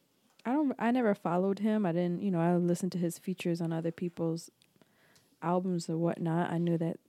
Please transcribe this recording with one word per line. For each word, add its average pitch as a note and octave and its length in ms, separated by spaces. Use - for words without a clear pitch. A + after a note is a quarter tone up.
I A#3 60
don't, C#4+ 260
I A3+ 140
never A#3+ 220
followed F#3+ 440
him. G#3+ 260
I E3+ 80
didn't, F3 300
you G3+ 80
know, E3+ 100
I F3 160
listened F3 360
to F3+ 60
his E3+ 200
features F3 420
on E3 120
other E3 180
people's E3 600
albums F3+ 480
or D#3+ 80
whatnot. E3+ 520
I E3 80
knew E3+ 200
that E3 200